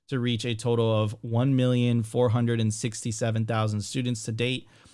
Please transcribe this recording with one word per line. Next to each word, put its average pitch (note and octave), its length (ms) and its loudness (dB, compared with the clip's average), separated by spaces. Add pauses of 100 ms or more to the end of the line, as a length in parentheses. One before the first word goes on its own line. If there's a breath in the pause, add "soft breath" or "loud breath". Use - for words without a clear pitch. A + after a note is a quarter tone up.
to C3 140 -4
reach A#2+ 240 0
a A#2+ 100 -2
total A2+ 480 2
of G#2+ 200 -2
one B2 340 2
million A#2+ 480 2
four B2 240 2
hundred A#2 320 2
and G#2+ 120 2
sixty-seven A2+ 760 -4
thousand A2 340 0
students B2 420 -4
to - 80 -8
date. A#2+ 380 -2 (260 soft breath)